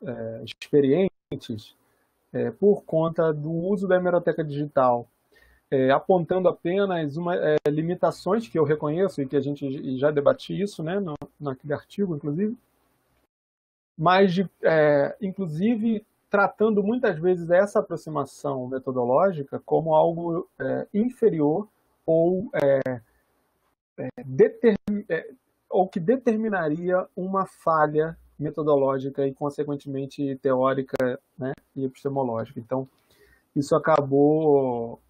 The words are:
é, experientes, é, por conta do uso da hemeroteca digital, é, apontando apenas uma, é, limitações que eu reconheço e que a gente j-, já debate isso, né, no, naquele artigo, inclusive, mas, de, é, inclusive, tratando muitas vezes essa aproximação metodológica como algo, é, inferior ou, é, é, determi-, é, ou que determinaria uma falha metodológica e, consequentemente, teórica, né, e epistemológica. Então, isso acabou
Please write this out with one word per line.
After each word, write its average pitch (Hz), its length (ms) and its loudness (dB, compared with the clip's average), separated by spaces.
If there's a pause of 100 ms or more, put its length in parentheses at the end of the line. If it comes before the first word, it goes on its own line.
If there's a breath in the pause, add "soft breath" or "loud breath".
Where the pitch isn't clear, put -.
é, 113 420 -10
experientes, 139 1300 0 (560)
é, 123 180 -2
por 202 320 4
conta 160 500 0
do 151 200 -6
uso 185 340 -2
da 180 80 4
hemeroteca 175 480 0
digital, 139 680 0 (600 soft breath)
é, 131 200 2
apontando 175 580 2
apenas 170 680 -2
uma, 175 200 -2
é, 151 200 2 (120)
limitações 175 800 -2
que 170 100 -4
eu 156 60 4
reconheço 151 580 -2
e 135 40 -2
que 147 100 -4
a 139 40 2
gente 143 300 -6
j-, 131 280 -6
já 147 120 2
debate 143 500 0
isso, 202 220 -6
né, 170 160 -4
no, 170 160 -6 (240)
naquele 147 360 -8
artigo, 175 420 -6
inclusive, 170 400 -4 (1400)
mas, 180 360 4
de, 180 160 -2 (140)
é, 151 580 4
inclusive, 208 840 -2 (240)
tratando 202 540 2
muitas 220 340 0
vezes 170 320 0
essa 196 300 2
aproximação 143 880 -6
metodológica 135 960 -2
como 156 280 0
algo, 170 540 0 (100)
é, 131 360 -4
inferior 202 760 0 (380)
ou, 175 480 2
é, 135 460 0 (960)
é, 262 100 -10 (160)
determi-, 202 840 2
é, - 200 -4 (400)
ou 190 200 2
que - 100 -8
determinaria 185 1080 0 (100)
uma 190 280 -2
falha 156 720 0 (220)
metodológica 139 880 0
e, 135 80 -4
consequentemente, 143 1040 -6
teórica, 131 840 -2 (160)
né, 131 160 -6 (220)
e 135 100 -6
epistemológica. 131 760 -6
Então, 131 280 -6 (680 soft breath)
isso 139 200 0
acabou 143 1400 2